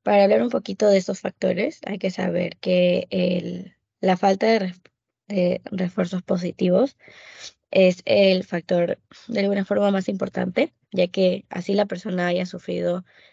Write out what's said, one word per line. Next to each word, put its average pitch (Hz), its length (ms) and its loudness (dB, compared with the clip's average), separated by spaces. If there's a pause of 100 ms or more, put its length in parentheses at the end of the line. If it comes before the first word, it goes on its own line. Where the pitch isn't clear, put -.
Para 202 200 6
hablar 214 180 4
un 240 80 0
poquito 214 380 -2
de 202 100 6
estos 190 220 -2
factores, 190 680 -4
hay 202 120 -8
que 185 140 -4
saber 175 480 -4
que 180 500 2
el, 180 680 -4 (240)
la 185 160 2
falta 196 320 2
de 226 120 4
ref-, 185 320 -10 (360)
de 180 380 -2
refuerzos 185 580 -4
positivos 185 760 0 (760)
es 185 340 4
el 190 400 4
factor 175 560 -2 (260)
de 226 140 -4
alguna 202 240 0
forma 202 260 2
más 196 160 -2
importante, 190 680 -2 (180)
ya 180 180 0
que 190 400 0
así 185 240 -6
la 208 140 0
persona 180 400 -4
haya 180 180 -2
sufrido 180 580 -6 (300)